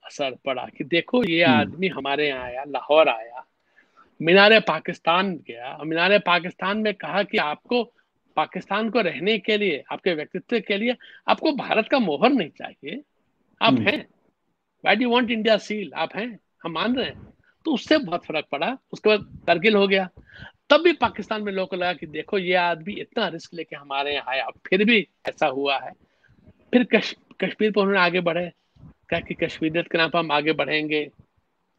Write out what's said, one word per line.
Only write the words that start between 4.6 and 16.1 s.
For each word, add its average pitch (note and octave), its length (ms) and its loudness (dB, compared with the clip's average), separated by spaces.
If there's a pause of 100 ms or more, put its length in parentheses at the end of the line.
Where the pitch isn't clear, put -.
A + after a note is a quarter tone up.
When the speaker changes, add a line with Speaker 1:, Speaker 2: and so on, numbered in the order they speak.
Speaker 1:
गया B2 380 -14
और D3 120 -12
मीनार E3+ 340 2
पाकिस्तान F3+ 580 -2
में G#3+ 160 -2
कहा F3+ 300 -4
कि - 140 -4
आपको E3 460 -2 (540)
पाकिस्तान G3 520 -2
को A#3 120 0
रहने F3 380 0
के G#3+ 180 0
लिए, F3+ 340 -2
आपके F3 220 -2
व्यक्तित्व F3 460 -4
के G3 180 -4
लिए A#3+ 180 -2 (320)
आपको D4+ 240 0
भारत A3+ 400 -2
का C#4+ 80 4
मोहर F#3 320 2
नहीं G3 180 0
चाहिए, - 520 -14 (600)
आप A3+ 120 4
Speaker 2:
हम्म। B3 80 4
Speaker 1:
हैं, - 260 -2 (800)
why G3 120 4
do B3 100 0
you A#3 80 2
want B3 160 2
India A3 300 2
seal? G3+ 340 -8
आप D#3+ 200 -4